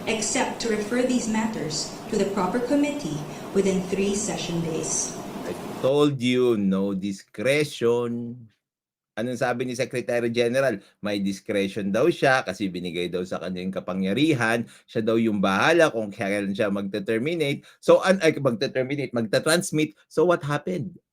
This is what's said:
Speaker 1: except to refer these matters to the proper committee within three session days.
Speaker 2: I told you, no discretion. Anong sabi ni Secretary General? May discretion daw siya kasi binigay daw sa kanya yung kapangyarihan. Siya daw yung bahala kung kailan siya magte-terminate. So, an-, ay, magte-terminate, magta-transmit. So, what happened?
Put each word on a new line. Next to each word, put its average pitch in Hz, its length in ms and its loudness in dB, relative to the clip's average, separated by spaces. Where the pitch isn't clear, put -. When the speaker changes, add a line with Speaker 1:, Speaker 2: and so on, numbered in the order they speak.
Speaker 1:
except 214 560 -2
to 233 80 -4
refer 233 400 0
these 226 240 0
matters 170 560 -4
to 202 80 0
the 196 160 2
proper 185 240 0
committee 285 560 0
within 190 320 2
three 196 240 0
session 170 480 -4
days. 160 560 -4
Speaker 2:
I - 80 -6
told 143 400 4
you, 123 400 4
no 98 320 2
discretion. 120 1400 -2
Anong 120 240 -4
sabi 123 320 0
ni 120 80 -6
Secretary 120 560 0
General? 120 400 2
May 104 240 -2
discretion 98 720 -2
daw 143 160 4
siya 131 320 4
kasi 98 240 -4
binigay 87 400 -4
daw 90 160 -2
sa 90 160 -6
kanya 90 240 -6
yung 95 80 -4
kapangyarihan. 113 960 0
Siya - 160 -6
daw 110 160 2
yung 113 240 2
bahala 123 560 4
kung 110 160 -4
kailan 101 400 -2
siya 104 160 0
magte-terminate. 113 960 -2
So, 170 240 6
an-, 190 160 4
ay, 160 160 4
magte-terminate, 131 800 -2
magta-transmit. 151 800 0
So, 160 160 4
what 170 160 2
happened? 160 560 -4